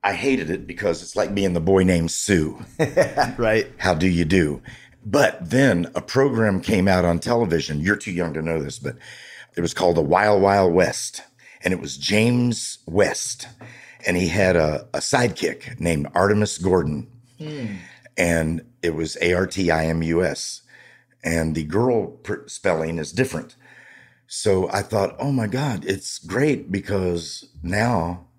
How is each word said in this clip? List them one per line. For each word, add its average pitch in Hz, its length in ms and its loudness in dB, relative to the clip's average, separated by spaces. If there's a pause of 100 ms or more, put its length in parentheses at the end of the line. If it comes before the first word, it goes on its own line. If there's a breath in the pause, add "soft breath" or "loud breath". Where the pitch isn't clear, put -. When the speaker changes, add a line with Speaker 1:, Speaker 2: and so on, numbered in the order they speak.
Speaker 1:
I 98 120 0
hated 95 360 0
it 78 160 -4
because 85 360 -2
it's - 120 -16
like 98 180 -2
being 98 200 0
the 85 80 0
boy 92 240 4
named 85 260 2
Sue. - 600 0
Speaker 2:
<laughs> - 680 0
Right. 110 400 0
Speaker 1:
How 92 180 0
do 82 140 2
you 85 160 2
do? 78 380 2 (440 loud breath)
But 101 440 0
then 113 440 2
a 90 60 -2
program 113 600 2
came 95 280 2
out 92 160 4
on 85 160 2
television. 82 600 0
You're 95 140 2
too 101 160 -8
young 85 240 -4
to 78 80 -4
know 80 180 -2
this, 71 200 -10
but 67 160 -8 (600 loud breath)
it 85 40 -4
was 85 140 -2
called 87 220 4
The 82 60 2
Wild 95 400 4
Wild 98 320 4
West. - 480 0 (400 loud breath)
And 92 100 0
it 87 80 -4
was 69 160 -10
James 117 920 0
West. - 600 -2 (600 loud breath)
And 92 100 2
he 90 100 2
had 92 300 4
a, 78 360 0
a 76 60 -4
sidekick - 800 -2
named 78 380 0
Artemis 101 420 2
Gordon. 82 500 0 (300)
Speaker 2:
Hmm. 143 380 -10 (400 loud breath)
Speaker 1:
And 82 460 2 (200)
it 82 140 0
was 80 240 -4
A 87 140 2
R 92 120 2
T 92 240 -2
I 80 140 2
M 80 180 0
U 82 220 2
S. - 380 -6 (600 loud breath)
And 82 320 0
the 80 80 -4
girl 107 420 0
pr-, - 400 -10
spelling 82 520 -2
is 76 120 -6
different. 87 460 -4 (720 loud breath)
So 95 420 0
I 98 120 -2
thought, 101 360 -2
"Oh 139 140 -2
my 117 160 0
God, 123 360 -4
it's 95 360 -6
great 120 500 -2
because 92 800 -4 (100)
now 90 680 -2 (100)